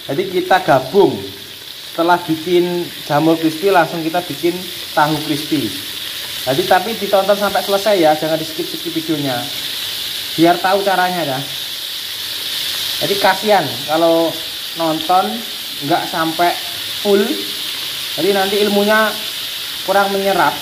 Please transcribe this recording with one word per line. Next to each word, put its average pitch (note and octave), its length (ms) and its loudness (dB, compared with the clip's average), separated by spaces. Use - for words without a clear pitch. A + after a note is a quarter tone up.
Jadi D3 240 -4
kita F#3 320 2
gabung. C#3+ 520 4
Setelah E3+ 260 4
bikin F3 640 0
jamur D#3+ 320 4
crispy, D#3+ 320 0
langsung E3+ 340 2
kita E3 200 0
bikin E3 280 -2
tahu D3+ 220 4
crispy. C#3 460 -2
Jadi C#3 240 0
tapi G3+ 320 2
ditonton G3+ 380 2
sampai F#3+ 260 0
selesai G3+ 320 2
ya, D#3 220 6
jangan D#3+ 180 0
di D#3 80 -4
skip-skip E3 480 -6
videonya. C#3+ 460 -2
Biar E3+ 240 6
tahu G3 240 2
caranya F3+ 380 2
ya. C#3 180 -2
Jadi F3+ 180 0
kasihan F#3+ 420 4
kalau E3 400 4
nonton E3 480 2
nggak E3 240 2
sampai E3+ 420 0
full. G3+ 160 4
Jadi F3 160 2
nanti G3 320 2
ilmunya G#3 480 4
kurang G3 240 4
menyerap G3 540 2